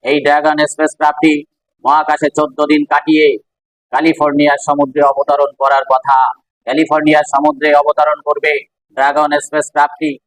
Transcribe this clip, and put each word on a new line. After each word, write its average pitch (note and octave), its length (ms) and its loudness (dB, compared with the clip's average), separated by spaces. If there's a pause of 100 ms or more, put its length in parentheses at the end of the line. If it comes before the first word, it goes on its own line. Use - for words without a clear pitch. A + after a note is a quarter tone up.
এই D3 180 0
ড্রাগন D3+ 460 2
স্পেসক্রাফটটি D3+ 760 -2 (400)
মহাকাশে D3 460 0
চোদ্দ D3+ 360 -2
দিন D3 180 0
কাটিয়ে D3+ 540 0 (500)
ক্যালিফোর্নিয়ার D3 680 0 (100)
সমুদ্রে C#3+ 360 0
অবতরণ C#3 560 0
করার C3+ 260 0
কথা। C3 480 0 (320)
ক্যালিফোর্নিয়ার D3+ 600 0
সমুদ্রে D3 500 0
অবতরণ D3 500 0
করবে D3 280 -2 (400)
ড্রাগন D3 480 0
স্পেসক্রাফটটি। D3 880 -4